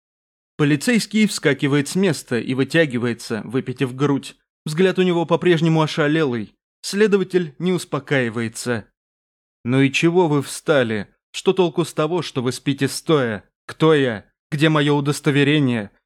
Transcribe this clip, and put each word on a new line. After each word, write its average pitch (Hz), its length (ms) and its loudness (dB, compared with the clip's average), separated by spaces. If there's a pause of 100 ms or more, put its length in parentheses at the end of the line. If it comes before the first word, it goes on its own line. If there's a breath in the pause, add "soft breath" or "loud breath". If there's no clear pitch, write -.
(600)
Полицейский 190 640 2
вскакивает 143 640 0
с - 80 -6
места 180 420 -2
и 120 160 -4
вытягивается, 123 920 -2
выпитив 127 500 -4
грудь. 139 400 -2 (300)
Взгляд 180 340 0
у 185 40 4
него 170 220 0
по-прежнему 165 560 2
ошалелый. 147 720 -2 (280)
Следователь 185 800 0
не 175 120 0
успокаивается. 123 1120 -4 (800)
«Ну 127 180 2
и 139 100 4
чего 170 360 2
вы 147 140 0
встали? 120 640 -2 (240)
Что - 220 -2
толку 175 320 0
с - 80 -14
того, 160 280 -2
что - 200 -6
вы 123 100 -2
спите 139 360 -2
стоя? 127 580 -2 (200)
Кто - 280 2
я? 127 320 0 (260)
Где 156 180 2
моё 147 260 2
удостоверение? 139 960 0 (140)